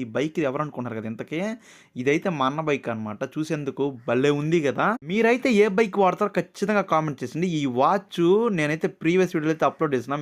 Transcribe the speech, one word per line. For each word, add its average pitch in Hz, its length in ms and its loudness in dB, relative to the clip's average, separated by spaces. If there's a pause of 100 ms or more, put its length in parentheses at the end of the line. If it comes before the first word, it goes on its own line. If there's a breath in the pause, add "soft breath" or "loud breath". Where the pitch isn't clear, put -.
ఈ 127 40 -4 (120)
బైక్ 156 220 -2 (100)
ఎవరు 139 160 -4
అనుకుంటున్నారు 123 340 -8
కదా 110 140 -8
ఇంతకీ, 131 280 -8 (600 loud breath)
ఇదైతే 147 280 0 (100)
మా 131 120 2
అన్న 151 180 -6
బైక్ 139 240 -2
అనమాట. 107 260 -6 (160)
చూసేందుకు 147 520 -4 (220)
భలే 131 220 4 (100)
ఉంది 160 260 2
కదా. 135 200 0 (220)
మీరైతే 233 420 2 (120)
ఏ 214 40 6 (120)
బైక్ 208 240 0
వాడతారో 190 340 2
ఖచ్చితంగా 196 560 -2
కామెంట్ 156 300 0
చేసింది. 156 260 -4 (120)
ఈ - 20 -2 (180)
వాచ్ 175 400 2 (380)
నేనైతే 156 320 -2 (120)
ప్రీవియస్ 180 340 2
వీడియోలో 156 200 0
అయితే 156 140 2
అప్‌లోడ్ 147 260 -2
చేసిన, 135 260 -4